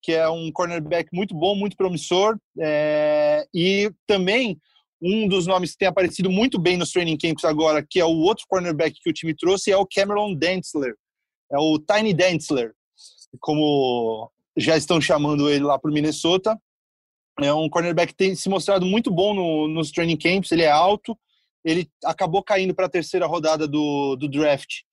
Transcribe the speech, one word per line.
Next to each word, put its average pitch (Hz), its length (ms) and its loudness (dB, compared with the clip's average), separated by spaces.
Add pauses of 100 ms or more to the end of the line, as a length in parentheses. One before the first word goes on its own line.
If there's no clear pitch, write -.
que 165 120 -4
é 160 140 2
um 165 240 -4
cornerback 170 600 -4
muito 190 220 -4
bom, 185 200 0
muito 202 220 -4
promissor. 190 600 0 (220)
É... 151 920 0
e 196 380 2 (160)
também 202 520 0 (420)
um 208 260 0
dos 185 200 0
nomes 180 240 0
que - 60 -18
tem 196 100 2
aparecido 180 420 0
muito 220 300 0
bem 175 160 2
nos 175 160 -4
training 170 260 0
camps 160 280 -2
agora, 156 440 2
que 185 120 0
é 165 40 4
o 165 120 2
outro 185 320 2
cornerback 170 520 -2
que - 80 -2
o 156 40 -2
time 160 200 -6
trouxe, 190 380 0
é 190 60 4
o 196 100 2
Cameron 202 480 -2
Dantzler. 151 580 -4 (580)
É 143 60 -2
o 156 220 2
Tiny 208 340 0
Dantzler, 151 600 0 (680)
como 127 920 0 (280)
já 160 180 2
estão 160 240 2
chamando 147 500 0
ele 143 140 2
lá 143 160 2
pro 156 120 -4
Minnesota. 170 680 0 (840)
É 143 120 2
um 156 160 0
cornerback 170 420 0
que - 60 -20
tem 190 180 0
se - 140 -6
mostrado 196 360 0
muito 214 240 0
bom 202 240 2
no, 160 360 0
nos 156 200 -4
training 170 280 -2
camps, 180 340 -2
ele 170 120 2
é 156 60 4
alto, 185 480 2 (460)
ele 165 260 -2 (140)
acabou 175 400 0
caindo 190 320 0
pra 190 140 0
terceira 175 360 -2
rodada 156 400 0
do, 143 520 0
do 143 100 -6
draft 143 540 -2 (120)